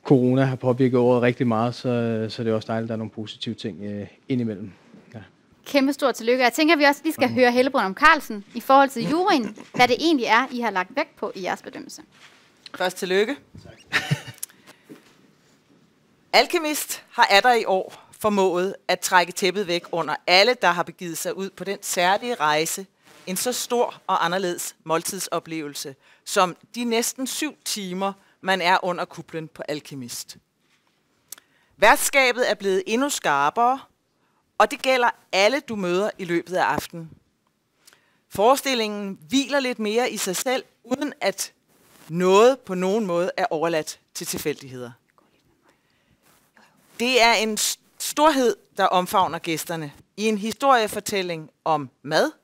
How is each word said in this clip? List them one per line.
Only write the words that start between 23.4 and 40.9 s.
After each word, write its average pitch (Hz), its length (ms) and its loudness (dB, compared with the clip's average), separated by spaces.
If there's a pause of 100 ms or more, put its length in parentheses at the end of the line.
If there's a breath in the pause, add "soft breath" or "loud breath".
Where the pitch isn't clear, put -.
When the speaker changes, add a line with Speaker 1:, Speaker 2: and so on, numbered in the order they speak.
Speaker 3:
stor - 560 -2
og 185 180 0
anderledes 175 580 -4
måltidsoplevelse, 160 1120 -6 (300 soft breath)
som 185 300 2 (200)
de 240 80 -6
næsten 240 440 -2
syv - 280 -6 (100)
timer, 196 480 -4 (280 soft breath)
man 190 200 0
er 175 240 4
under 175 200 -2
kuplen 160 420 -12
på - 200 -18
Alkemist. 139 680 -10 (1400 loud breath)
Værtskabet 254 720 2
er - 20 0
blevet 190 340 -2
endnu 247 220 0
skarpere, 190 680 0 (800)
og 214 140 4
det - 100 -12
gælder 254 280 2 (220)
alle, 214 280 4
du 240 160 -8
møder 190 420 -2
i 196 80 -10
løbet 175 300 -4
af 165 80 2
aftenen. 151 460 -4 (1200 soft breath)
Forestillingen 214 880 0 (100)
hviler 269 300 0
lidt 247 200 -4
mere 220 320 0
i 214 60 -8
sig 185 180 -4
selv, 254 280 -2 (200)
uden 262 380 -4